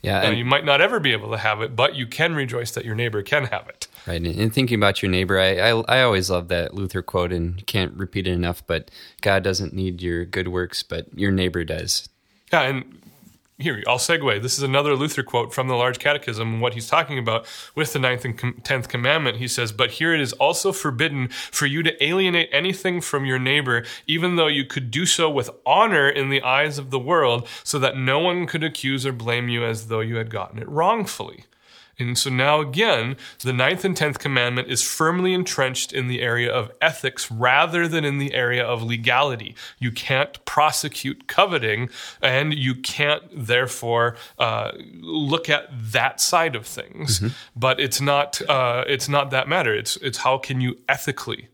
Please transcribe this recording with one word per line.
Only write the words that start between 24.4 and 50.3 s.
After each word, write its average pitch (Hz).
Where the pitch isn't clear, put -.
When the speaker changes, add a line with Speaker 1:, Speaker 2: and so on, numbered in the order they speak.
Speaker 2:
you 143
could 127
do 156
so 170
with 135
honor 160
in 139
the 139
eyes 139
of 135
the 135
world, 127
so -
that 135
no 131
one 175
could 156
accuse 135
or 135
blame 120
you 120
as 110
though 110
you 113
had 113
gotten 107
it 113
wrongfully." 180
And 120
so 139
now 139
again, 139
the 127
ninth 139
and 185
tenth 147
commandment 123
is 123
firmly 180
entrenched 139
in 127
the 123
area 120
of 117
ethics -
rather 147
than 156
in 143
the 139
area 123
of 117
legality. 120
You 120
can't 135
prosecute 147
coveting, 123
and 139
you 135
can't 147
therefore, 120
uh, 113
look 156
at 147
that 127
side 165
of 107
things. -
Speaker 1:
Mm-hmm. 101
Speaker 2:
But 127
it's 135
not, 143
uh, 127
it's 139
not 139
that 131
matter. 139
It's, -
it's 135
how 131